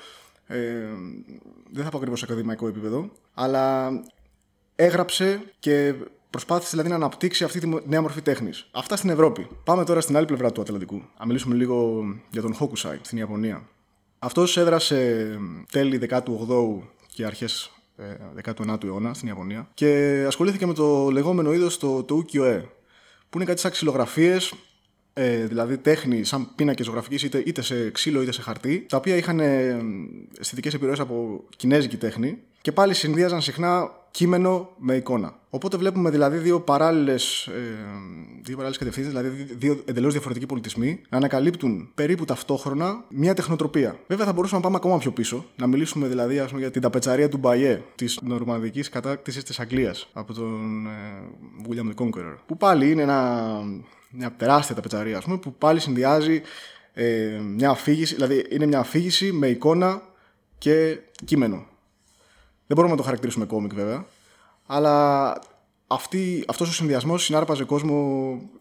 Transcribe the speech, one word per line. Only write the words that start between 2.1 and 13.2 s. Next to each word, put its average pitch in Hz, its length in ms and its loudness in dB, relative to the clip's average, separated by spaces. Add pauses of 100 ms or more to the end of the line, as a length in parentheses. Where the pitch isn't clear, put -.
σε 123 100 -8
ακαδημαϊκό 113 400 -4
επίπεδο, 110 420 -6 (240)
αλλά 131 560 0 (840)
έγραψε 175 680 2 (160)
και 143 360 2 (360)
προσπάθησε 170 400 -2
δηλαδή 160 180 0
να 175 60 0
αναπτύξει 170 500 0
αυτή 170 160 -4
τη 160 60 -2
μο-, 160 200 0
νέα 156 140 2
μορφή 151 220 -4
τέχνης. 120 500 -2
Αυτά 127 240 -4
στην 190 140 0
Ευρώπη. 151 360 4 (180)
Πάμε 175 200 4
τώρα 165 160 4
στην 143 160 2
άλλη 160 100 6
πλευρά 127 260 0
του - 80 -4
Ατλαντικού. 98 420 -6 (160)
Να 113 80 -8
μιλήσουμε 123 280 0
λίγο 120 500 0 (260)
για 113 120 -6
τον 110 180 -4
Hokusai 107 400 -4
στην - 180 -10
Ιαπωνία. 107 500 -6 (500)